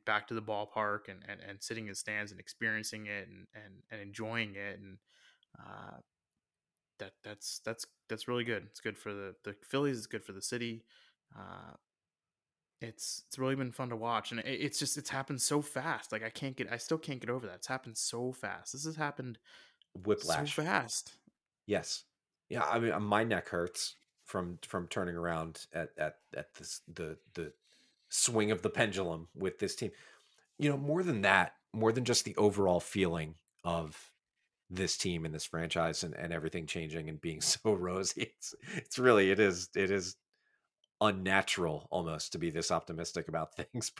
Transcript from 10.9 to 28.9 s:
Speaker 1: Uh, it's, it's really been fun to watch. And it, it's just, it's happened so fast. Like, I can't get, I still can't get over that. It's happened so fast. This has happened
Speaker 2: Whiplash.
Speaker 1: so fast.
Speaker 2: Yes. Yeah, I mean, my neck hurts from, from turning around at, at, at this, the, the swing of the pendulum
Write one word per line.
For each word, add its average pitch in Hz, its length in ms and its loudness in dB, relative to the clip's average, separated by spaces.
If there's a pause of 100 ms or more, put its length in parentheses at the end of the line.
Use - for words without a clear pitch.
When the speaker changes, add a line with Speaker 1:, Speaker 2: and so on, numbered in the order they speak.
Speaker 1:
Uh, 92 360 -14 (1080)
it's, - 460 -8
it's - 120 -8
really 131 160 2
been 131 180 -2
fun 127 160 -4
to 117 80 -4
watch. 113 360 0
And 117 80 -2
it, - 80 -6
it's 135 300 -2
just, 147 200 0
it's - 120 -8
happened 135 300 -2
so 147 220 4
fast. 139 500 -4
Like, 110 100 -2
I 110 80 -4
can't 131 260 -6
get, - 140 -4
I 120 60 -2
still 160 220 0
can't 143 220 -6
get 110 100 -2
over 123 160 -2
that. 90 100 -10
It's - 120 -10
happened 127 280 -6
so 123 360 -2
fast. - 420 -8
This 139 100 -8
has 160 120 -6
happened 131 420 -4 (560)
Speaker 2:
Whiplash. 101 600 2
Speaker 1:
so 156 80 2
fast. 160 500 0 (540)
Speaker 2:
Yes. - 380 -2 (440)
Yeah, 113 160 -2
I 90 140 2
mean, 107 240 2
my 104 220 4
neck 104 240 0
hurts - 480 -2 (280)
from, 87 420 -4
from 87 200 -4
turning 90 300 -2
around 82 580 -2
at, 82 140 -2 (100)
at, 78 180 -2 (200)
at - 180 -8
this, - 260 -10 (120)
the, 80 260 -6 (160)
the 78 180 -6 (560)
swing 110 420 4
of 110 120 2
the 104 80 2
pendulum 90 640 0